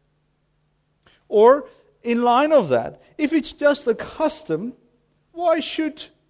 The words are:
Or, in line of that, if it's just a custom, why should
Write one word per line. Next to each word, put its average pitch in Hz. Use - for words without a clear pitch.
Or, 240
in 233
line 247
of 240
that, 123
if 302
it's 311
just 285
a 233
custom, 247
why 330
should -